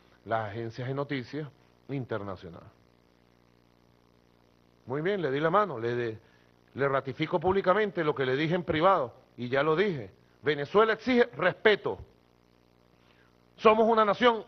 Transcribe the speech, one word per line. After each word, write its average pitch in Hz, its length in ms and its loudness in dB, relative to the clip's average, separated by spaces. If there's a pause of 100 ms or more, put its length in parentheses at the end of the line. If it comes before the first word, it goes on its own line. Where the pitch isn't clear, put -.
(260)
las 110 240 -4
agencias 113 360 -10
de 135 80 -6
noticias 139 540 -8 (400)
internacionales. 101 800 -8 (2250)
Muy 131 160 -4
bien, 190 220 0
le 143 80 0
di 139 100 0
la 160 80 0
mano, 175 300 0
le 117 160 -2
de-, 117 240 -4 (560)
le 135 140 0
ratifico 135 520 -2
públicamente 185 640 0
lo 147 100 0
que 139 120 -2
le 127 100 0
dije 156 180 0
en 180 100 -2
privado, 160 500 2 (240)
y 123 100 -6
ya 135 140 0
lo 156 120 2
dije. 156 360 -2 (320)
Venezuela 151 500 2
exige 240 440 2
respeto. 170 600 0 (1600)
Somos 220 320 6
una 220 160 4
nación 214 440 2